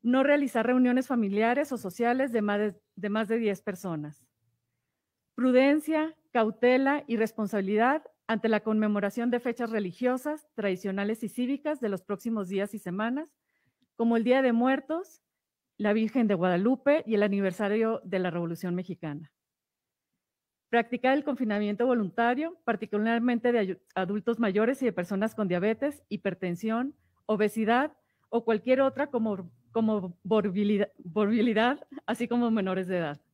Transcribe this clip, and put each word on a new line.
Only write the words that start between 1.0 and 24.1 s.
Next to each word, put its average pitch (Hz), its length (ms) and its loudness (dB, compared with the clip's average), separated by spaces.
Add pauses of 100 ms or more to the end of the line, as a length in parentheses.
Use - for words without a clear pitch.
familiares 233 640 0
o 240 60 -6
sociales 240 540 -2
de 220 100 0
más 208 160 0
de, 208 220 -4 (160)
de 196 140 -8
más 214 180 -2
de 226 100 0
diez 208 220 -2
personas. 160 680 -8 (1080)
Prudencia, 294 840 4 (160)
cautela 254 760 2
y 226 100 -2
responsabilidad 214 880 0 (220)
ante 226 220 0
la 214 120 2
conmemoración 214 720 0
de 240 80 0
fechas 240 300 -4
religiosas, 247 840 -4
tradicionales 202 720 -4
y 208 40 -4
cívicas 277 520 -4
de 233 80 -4
los 190 140 -4
próximos 208 460 -6
días 196 260 -4
y 214 40 -8
semanas, 226 500 -6 (680)
como 233 200 2
el 233 60 2
Día 247 180 4
de 262 120 4
Muertos, 269 680 -2 (560)
la 208 160 0
Virgen 220 360 2
de 202 60 2
Guadalupe 196 680 2
y 220 120 0
el 202 80 4
aniversario 202 800 0
de 185 160 -2
la 180 100 0
Revolución 175 460 -4
Mexicana. 165 560 -8 (1400)
Practicar 240 480 0
el 294 80 -2
confinamiento 214 600 -2
voluntario, 247 800 0
particularmente 233 840 0
de 240 80 2
ayu-, 190 220 -2 (160)
adultos 202 420 -2